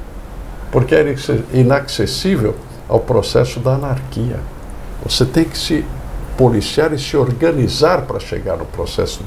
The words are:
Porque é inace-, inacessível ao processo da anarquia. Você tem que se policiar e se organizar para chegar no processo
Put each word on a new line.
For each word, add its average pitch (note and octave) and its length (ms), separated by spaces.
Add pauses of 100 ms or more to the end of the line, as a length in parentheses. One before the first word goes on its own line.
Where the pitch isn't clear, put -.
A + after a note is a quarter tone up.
(720)
Porque C3 240
é D#3 60
inace-, C3+ 420 (120)
inacessível B2+ 1000 (320)
ao A#2 140
processo B2+ 580
da C3 160
anarquia. C3 640 (640)
Você - 220
tem D#3+ 200
que - 120
se - 260 (540)
policiar B2+ 560
e D3 60
se C3+ 180
organizar C#3+ 840
para G#2 180
chegar F#2 380
no - 80
processo - 600